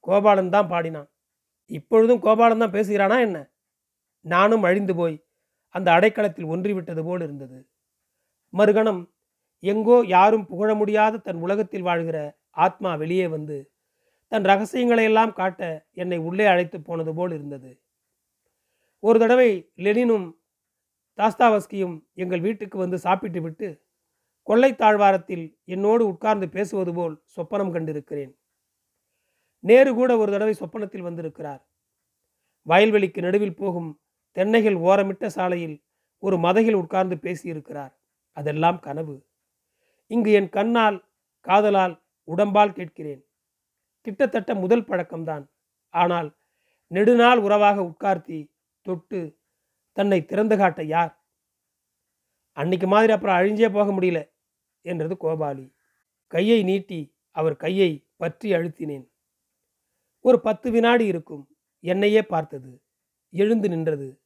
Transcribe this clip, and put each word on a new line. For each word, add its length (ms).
கோபாலன் 480
தான் 180
பாடினான். 420
இப்பொழுதும் 580
கோபாலன் 360
தான் 120
பேசுகிறானா 500
என்ன? 300
நானும் 420
அழிந்து 320
போய் 300
அந்த 220
அடைக்கலத்தில் 560
ஒன்றிவிட்டது 580
போல் 160
இருந்தது. 500
மறுகணம் 640
எங்கோ 480
யாரும் 400
புகழ 280
முடியாத 420
தன் 200
உலகத்தில் 460
வாழ்கிற 580
ஆத்மா 440
வெளியே 320
வந்து 460
தன் 180
ரகசியங்களை 600
எல்லாம் 280
காட்ட 600
என்னை 260
உள்ளே 260
அழைத்து 360
போனது 340
போல் 180
இருந்தது. 500
ஒரு 200
தடவை 580
லெனினும் 600
தாஸ்தாவஸ்கியும் 960
எங்கள் 280
வீட்டுக்கு 380
வந்து 200
சாப்பிட்டு 440
விட்டு 440
கொள்ளைத் 360
தாழ்வாரத்தில் 840
என்னோடு 420
உட்கார்ந்து 420
பேசுவது 460
போல் 300
சொப்பனம் 360
கண்டிருக்கிறேன். 680
நேரு 360
கூட 220
ஒரு 160
தடவை 220
சொப்பனத்தில் 460
வந்திருக்கிறார். 680
வயல்வெளிக்கு 520
நடுவில் 360
போகும் 440
தென்னைகள் 400
ஓரமிட்ட 520
சாலையில் 580
ஒரு 200
மதகில் 360
உட்கார்ந்து 420
பேசியிருக்கிறார். 840
அதெல்லாம் 480
கனவு. 480
இங்கு 260
என் 160
கண்ணால், 600
காதலால், 640
உடம்பால் 460
கேட்கிறேன். 560
கிட்டத்தட்ட 540
முதல் 300
பழக்கம்தான். 640
ஆனால் 500
நெடுநாள் 520
உறவாக 440
உட்கார்த்தி 720
தொட்டு 580
தன்னை 320
திறந்து 320
காட்ட 260
யார்? 420
"அன்னைக்கு 340
மாதிரி 260
அப்புறம் 240
அழிஞ்சே 360
போக 200
முடியல," 400
என்றது 360
கோபாலி. 580
கையை 360
நீட்டி 540
அவர் 260
கையை 600
பற்றி 360
அழுத்தினேன். 560
ஒரு 200
பத்து 300
வினாடி 360
இருக்கும். 500
என்னையே 420
பார்த்தது. 640
எழுந்து 380
நின்றது. 580